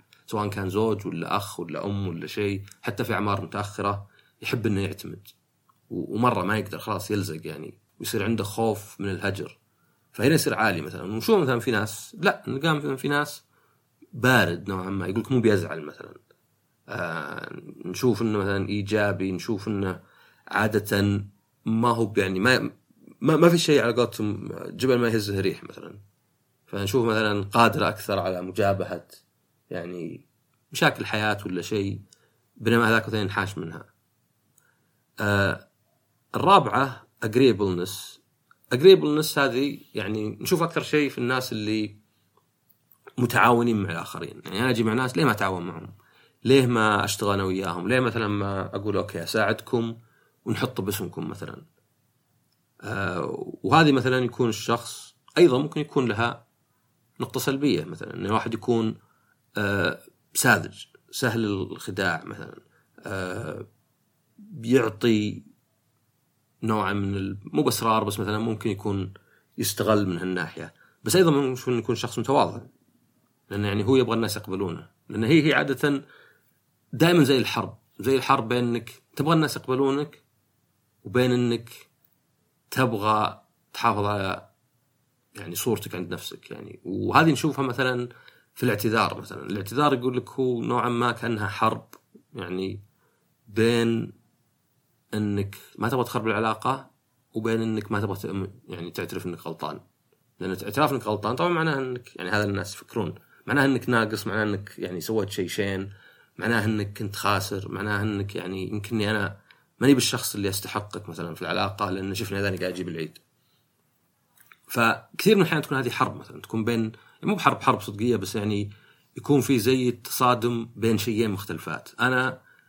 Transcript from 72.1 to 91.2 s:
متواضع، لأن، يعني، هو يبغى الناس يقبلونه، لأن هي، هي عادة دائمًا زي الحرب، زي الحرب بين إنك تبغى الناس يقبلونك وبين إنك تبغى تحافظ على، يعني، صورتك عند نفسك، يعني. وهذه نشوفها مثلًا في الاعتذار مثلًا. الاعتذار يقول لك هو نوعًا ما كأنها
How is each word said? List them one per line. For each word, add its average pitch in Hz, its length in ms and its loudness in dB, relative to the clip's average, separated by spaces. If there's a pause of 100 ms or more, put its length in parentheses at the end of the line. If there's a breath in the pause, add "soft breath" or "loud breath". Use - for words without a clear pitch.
متواضع، 117 420 0 (880)
لأن، 101 140 -2
يعني، 104 200 0
هو 131 120 6
يبغى 113 200 4
الناس 107 200 -2
يقبلونه، 92 520 -6 (200)
لأن 110 160 -2
هي، 147 240 6
هي 135 60 4
عادة 139 500 0 (880 soft breath)
دائمًا 165 320 6
زي 131 140 4
الحرب، - 400 -4 (220)
زي 131 160 2
الحرب 120 320 2
بين 123 160 0
إنك 120 380 -4 (140)
تبغى 156 180 2
الناس 156 220 2
يقبلونك 139 680 -2 (800)
وبين 123 280 2
إنك 120 380 0 (1000)
تبغى 107 720 0 (300)
تحافظ 104 320 0
على، 98 440 -2 (840)
يعني، 87 200 -12
صورتك - 400 -2
عند 95 180 -8
نفسك، - 380 -12
يعني. - 340 -16
وهذه 101 480 2
نشوفها 139 320 0
مثلًا 123 440 0 (460 loud breath)
في - 80 -6
الاعتذار 107 580 0
مثلًا. - 220 -14
الاعتذار 117 520 0
يقول 123 220 -2
لك 123 140 -4
هو 123 320 -2
نوعًا 117 260 0
ما 120 240 0
كأنها 113 360 -4